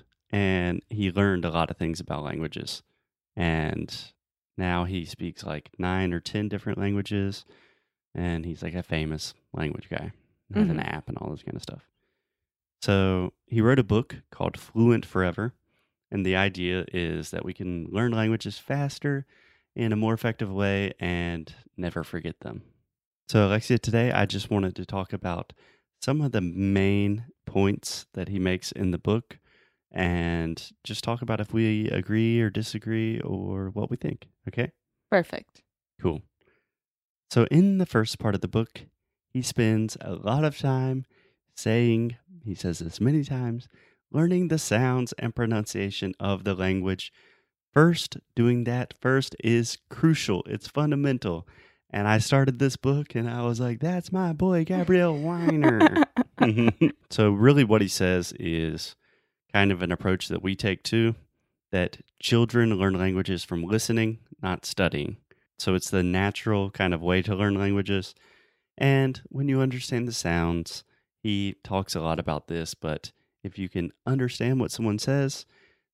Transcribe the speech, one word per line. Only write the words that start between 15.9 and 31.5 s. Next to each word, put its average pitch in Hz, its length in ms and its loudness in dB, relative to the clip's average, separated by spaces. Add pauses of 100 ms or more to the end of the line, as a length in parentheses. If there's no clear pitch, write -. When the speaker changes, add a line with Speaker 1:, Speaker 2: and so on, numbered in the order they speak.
Speaker 1:
And 95 160 -2
the 92 100 2
idea 92 560 0
is 82 380 -4
that 85 140 -8
we 92 100 -8
can 87 360 -6
learn 117 220 0
languages 110 460 0
faster 139 680 -4 (480)
in 113 180 0
a 107 40 0
more 110 180 2
effective 110 360 -2
way 98 500 0
and 85 520 -4 (240)
never 85 260 -6
forget 82 380 -10
them. - 220 -12 (640)
So, 104 180 4
Alexia, 110 320 2
today 117 340 0
I 98 120 2
just - 260 -4
wanted 98 260 0
to 92 100 -10
talk 95 260 -6
about 87 400 -6 (480)
some 151 220 0
of 131 100 0
the 107 80 2
main 98 840 0 (200)
points - 720 0
that 90 140 -6
he 98 100 -4
makes 92 340 -2
in 95 200 -2
the 85 60 -2
book - 400 -2 (520)
and 85 800 -2 (140)
just - 200 -10
talk 117 180 -4
about 110 180 -2
if 104 120 -8